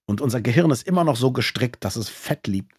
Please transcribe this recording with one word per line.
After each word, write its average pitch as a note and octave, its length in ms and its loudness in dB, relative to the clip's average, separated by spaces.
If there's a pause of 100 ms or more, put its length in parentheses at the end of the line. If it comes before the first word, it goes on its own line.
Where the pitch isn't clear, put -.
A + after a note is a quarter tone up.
Und G#2 140 -2
unser B2 200 0
Gehirn C3+ 300 4
ist - 160 -2
immer F3 160 2
noch D3 120 2
so B2+ 160 2
gestrickt, A#2+ 540 -2
dass F#2+ 100 -4
es A2 140 -6
Fett - 380 -6
liebt, G2 320 -4